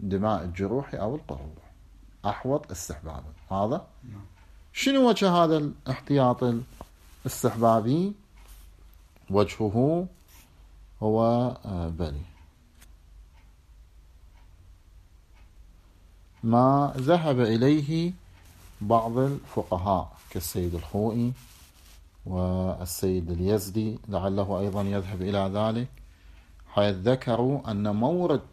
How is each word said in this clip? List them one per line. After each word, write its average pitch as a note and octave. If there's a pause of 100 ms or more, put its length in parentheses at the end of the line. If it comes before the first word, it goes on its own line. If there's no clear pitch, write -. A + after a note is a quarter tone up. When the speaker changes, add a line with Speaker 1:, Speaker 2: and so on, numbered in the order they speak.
Speaker 1:
دماء G2
الجروح G2
أو A2
القروح، D2 (540)
أحوط F3
استحبابًا. - (180)
هذا G#2+ (180)
Speaker 2:
نعم. G2+ (480)
Speaker 1:
شنو C4+
وجه G3
هذا E3+
الاحتياط C3 (680)
الاستحبابي؟ A#2 (1160)
وجهه A2+ (960)
هو، G#2+ (440)
آه، F2
بلي، D#2 (4000)
ما C3
ذهب D3
إليه D3 (680)
بعض A2+
الفقهاء G2+ (180)
كالسيد F2+
الخوئي A2 (960)
والسيد F#2
اليزدي G2 (100)
لعله G2
أيضًا G2+
يذهب G2
إلى G2
ذلك، A2+ (800)
حيث G#2
ذكروا B2
أن G#2
مورد D#3 (120)